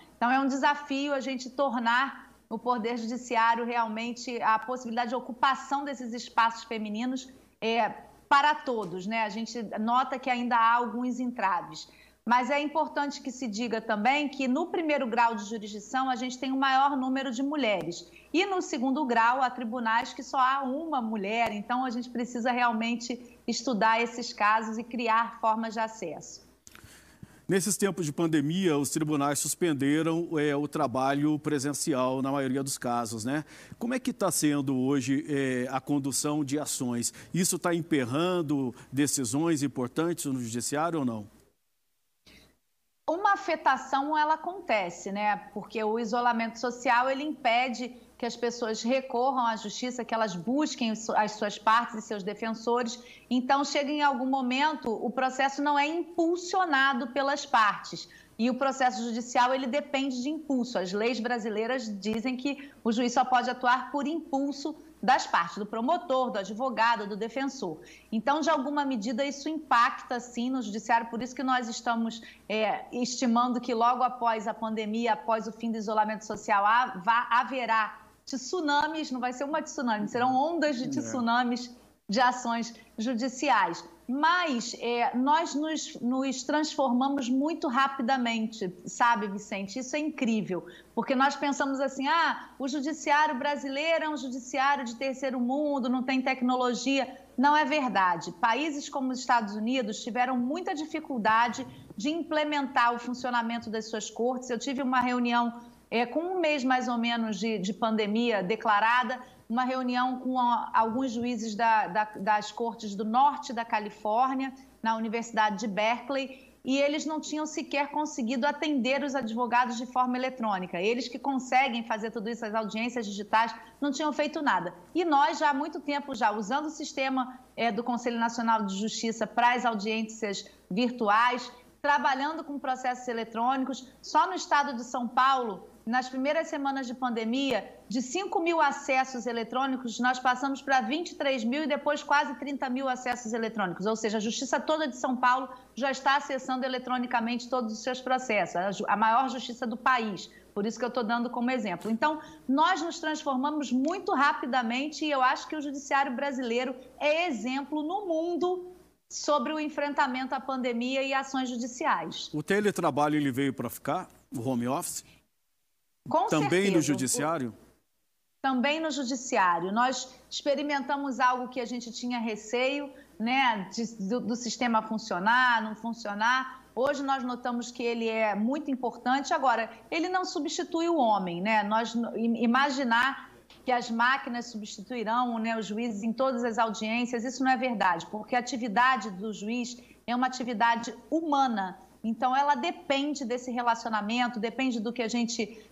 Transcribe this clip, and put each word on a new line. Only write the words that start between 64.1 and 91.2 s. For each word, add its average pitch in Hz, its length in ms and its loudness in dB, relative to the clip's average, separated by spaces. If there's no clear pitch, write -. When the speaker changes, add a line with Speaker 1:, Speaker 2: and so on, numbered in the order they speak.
Speaker 1:
das 247 240 4
partes, 170 320 0
do 202 80 -4
promotor, 262 640 0
do 208 80 -2
advogado, 214 680 0
do 208 80 -6
defensor. 220 640 -4
Então, 277 280 2
de 285 80 0
alguma 294 360 0
medida, 262 400 -2
isso 277 240 -6
impacta, 262 720 0
sim, 240 280 -4
no 262 140 -2
judiciário. 226 460 0
Por 226 120 -6
isso 254 140 -8
que 285 80 -6
nós 254 260 0
estamos, 226 540 -4
é, 208 440 0
estimando 240 680 2
que 240 140 -2
logo 233 300 4
após 233 420 0
a 214 80 -2
pandemia, 220 600 0
após 220 340 0
o 220 40 -8
fim 226 200 -4
do 220 40 -2
isolamento 214 480 0
social, 208 400 0
há-, 220 400 2
vá-, 233 240 2
haverá 226 680 0
tsunamis, 302 880 -2
não 254 80 -4
vai 247 140 -2
ser 254 100 -8
uma 311 180 -2
tsunami, 233 460 -2
serão 247 300 2
ondas 302 400 2
de 233 80 -4
Speaker 2:
É. 254 180 -4
Speaker 1:
tsunamis 240 720 0
de 202 120 2
ações 233 520 2
judiciais. 233 880 0
Mas, 302 720 0
é, 233 380 0
nós 294 400 2
nos, 311 440 -4
nos 262 440 -2
transformamos 277 840 0
muito 302 380 0
rapidamente, 233 1080 0
sabe, 220 400 2
Vicente? 196 540 -8
Isso 254 160 -6
é - 20 0
incrível, 220 640 0
porque 254 220 0
nós 269 180 4